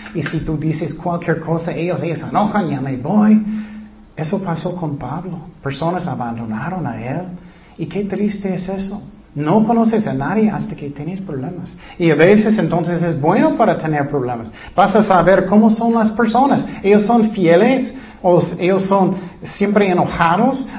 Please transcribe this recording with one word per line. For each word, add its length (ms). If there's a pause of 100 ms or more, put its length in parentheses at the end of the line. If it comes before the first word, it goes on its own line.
(120)
Y 120
si 160
tú 160
dices 360
cualquier 460
cosa, 340
ellos, 300
ellos 160
se 80
enojan, 400
"Ya 140
me 160
voy." 440 (760)
Eso 260
pasó 320
con 220
Pablo. 420 (240)
Personas 460
abandonaron 760
a 160
él. 220 (560)
Y 80
qué 180
triste 500
es 140
eso. 340 (340)
No 280
conoces 440
a 60
nadie 360
hasta 240
que 160
tienes 300
problemas. 520 (240)
Y 140
a 60
veces 420
entonces 440
es 180
bueno 360
para 220
tener 300
problemas. 420 (240)
Vas 220
a 80
saber 420
cómo 240
son 240
las 160
personas. 540 (180)
Ellos 220
son 260
fieles, 640 (300)
o 140
s-, 200
ellos 240
son 340 (380)
siempre 340
enojados, 800 (100)